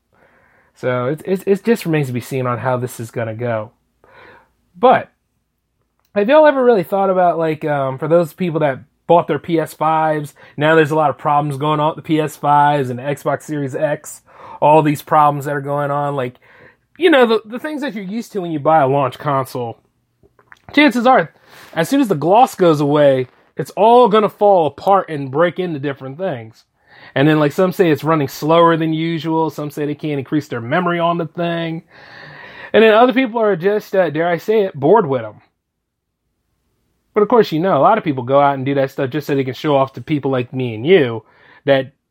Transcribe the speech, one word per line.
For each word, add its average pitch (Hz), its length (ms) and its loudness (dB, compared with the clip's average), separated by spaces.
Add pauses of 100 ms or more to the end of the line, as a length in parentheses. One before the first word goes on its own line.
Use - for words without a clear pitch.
(760)
So 123 320 -4
it, 151 180 -6
it, 190 220 -6
it 196 180 -2
just 165 220 -2
remains 151 220 -2
to 123 40 -8
be 120 80 -6
seen 127 260 -6
on 120 120 -4
how 127 180 -2
this 120 240 -8
is 113 100 -12
gonna 113 240 -8
go. 113 380 -6 (1040)
But 240 340 2 (1040)
have 208 140 0
y'all 302 180 6
ever 277 160 2
really 233 220 2
thought 196 260 -2
about, 175 280 2
like, 160 260 -2
um, 135 340 -2
for 156 100 -6
those 165 240 2
people 160 280 -4
that 135 200 -2 (300)
bought 170 160 4
their 151 140 -2
P 165 180 -4
S 151 160 -4
fives. 156 600 -2 (220)
Now 156 200 2
there's 151 160 4
a - 20 -2
lot 151 160 2
of - 80 -6
problems 147 380 -2
going 151 240 -2
on 156 160 -2
with 151 80 -16
the - 40 -14
P 156 120 0
S 151 160 -4
fives 147 540 2
and 120 100 -8
the - 20 -14
Xbox 143 400 -4
Series 143 320 -6
X. 151 480 -6 (380)
All 151 220 4
these 151 200 -2
problems 147 440 2
that 147 100 -4
are 143 40 -6
going 143 300 -4
on. 143 240 -4
Like, 127 240 -6 (580)
you 339 140 2
know, 254 160 6
the, 220 180 0
the 220 140 -14
things 302 220 -10
that 269 120 -6
you're 202 120 -10
used 220 280 -10
to 208 80 -8
when 170 120 -6
you 151 80 -6
buy 156 180 2
a 139 80 2
launch 135 320 -2
console. 131 640 -6 (920)
Chances 247 360 2
are, 208 260 2 (400)
as 160 140 -2
soon 277 120 0
as 262 60 0
the 190 80 0
gloss 190 400 2
goes 165 260 2
away, 143 460 2 (300)
it's - 160 -10
all 233 360 4
gonna 208 200 2
fall 185 400 2
apart 190 420 -2
and 143 220 -8
break 170 260 0
into 170 220 -6
different 135 360 -8
things. 131 500 -10 (500)
And 139 100 2
then, 156 140 4
like, 147 100 0
some 185 220 -2
say 175 180 0
it's 143 140 -2
running 151 240 0
slower 165 480 2
than 160 160 -2
usual. 160 580 -4
Some 147 220 -10
say 147 140 -6
they 147 100 -6
can't 147 240 -6
increase 143 260 -4
their 120 140 -8
memory 170 400 -2
on 170 180 -2
the 165 80 -6
thing. 165 560 -8 (920)
And 214 120 6
then 220 100 6
other 233 180 4
people 240 280 -2
are 208 160 2
just, 202 400 -2
uh, 175 140 2
dare 165 180 -2
I 175 80 0
say 214 240 0
it, 190 180 -4
bored 170 280 4
with 127 180 -4
'em. 104 160 -16 (1700)
But 208 100 2
of 202 60 0
course, 233 220 2
you 156 80 -2
know, 175 180 0
a 135 60 2
lot 208 160 4
of - 60 -8
people 131 180 -4
go 135 180 2
out 143 140 2
and 135 100 -6
do 139 100 -2
that 135 160 0
stuff 135 200 -6
just 147 160 -6
so 151 80 -4
they 139 100 0
can 127 100 -8
show 147 220 -2
off 135 180 0
to 127 60 -14
people 139 300 -4
like 127 220 -4
me 127 220 -6
and 110 120 -8
you 135 380 2 (400)
that 135 280 0 (180)